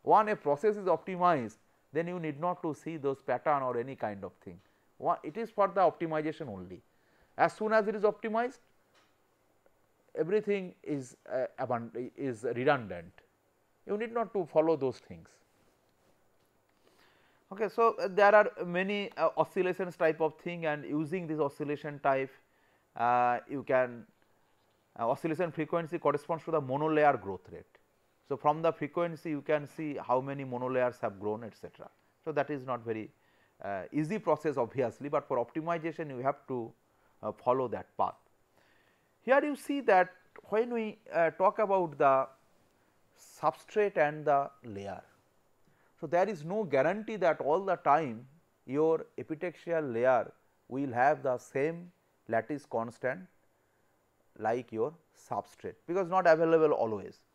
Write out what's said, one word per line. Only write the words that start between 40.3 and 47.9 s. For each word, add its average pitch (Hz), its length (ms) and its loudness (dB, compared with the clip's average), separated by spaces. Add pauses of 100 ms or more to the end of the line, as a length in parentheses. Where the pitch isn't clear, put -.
when 240 280 0
we, 220 240 -6 (160)
uh, 165 180 4
talk 196 280 2
about 190 400 0
the 135 280 6 (1120)
substrate 196 580 0
and 151 280 2
the 139 240 4 (140)
layer, 98 400 -12 (960)
so 165 80 -10
there 175 220 2
is 156 140 -8
no 202 200 -4
guarantee 185 540 0
that 170 240 2
all 156 220 0
the 185 120 0
time 139 500 0 (400)